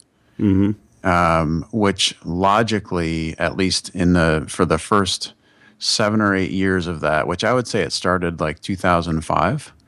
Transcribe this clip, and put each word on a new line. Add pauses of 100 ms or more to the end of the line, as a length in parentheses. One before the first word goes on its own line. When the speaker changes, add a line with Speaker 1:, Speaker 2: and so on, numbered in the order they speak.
(400)
Speaker 1:
Mm-hmm.
Speaker 2:
um,
which
logically,
at
least
in
the,
for
the
first (460)
seven
or
eight
years
of
that,
which
I
would
say
it
started,
like,
two
thousand
five (160)